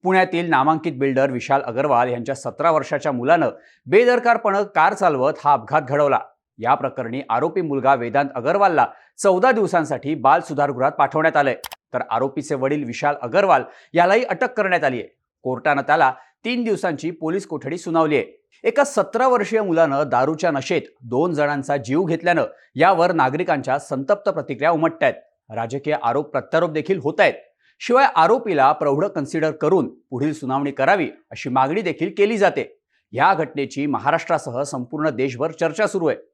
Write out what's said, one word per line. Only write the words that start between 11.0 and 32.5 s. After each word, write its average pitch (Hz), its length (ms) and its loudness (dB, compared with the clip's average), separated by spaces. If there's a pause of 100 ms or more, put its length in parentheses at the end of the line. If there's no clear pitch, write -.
आलंय, 139 180 2 (400)
तर 123 60 -2 (100)
आरोपीचे 139 440 -4
वडील 139 300 -2
विशाल 143 380 -4
अगरवाल 170 400 2 (320)
यालाही 190 300 4
अटक 240 280 -4
करण्यात 185 320 -2
आलीय. 123 180 -2 (400)
कोर्टानं 139 400 -2
त्याला 147 300 2 (320)
तीन 240 200 -4
दिवसांची 170 460 -4
पोलीस 170 360 -6
कोठडी 151 320 -8
सुनावलीय. 160 440 0 (420)
एका 233 200 2
सतरा 240 440 0
वर्षीय 220 340 0
मुलानं 160 440 2
दारूच्या 147 440 0
नशेत 143 320 -2 (200)
दोन 139 320 0
जणांचा 143 420 -2
जीव 135 260 -2
घेतल्यानं 165 420 0 (300)
यावर 175 380 4
नागरिकांच्या 143 680 0
संतप्त 143 500 -2
प्रतिक्रिया 151 420 -2
उमटतायत. 160 440 0 (400)
राजकीय 135 480 -4
आरोप 147 280 -2
प्रत्यारोप 165 400 -2
देखील 151 280 -4
होत 151 200 -4
आहेत. 170 140 4 (480)
शिवाय 262 260 2 (100)
आरोपीला 170 560 4
प्रौढ 151 340 0
कन्सिडर 156 440 -4
करून 151 380 0 (220)
पुढील 135 220 -4
सुनावणी 143 380 -4
करावी 143 380 0 (220)
अशी - 180 -12
मागणी 135 320 0
देखील 175 380 -4
केली 208 200 2
जाते. 175 420 0 (320)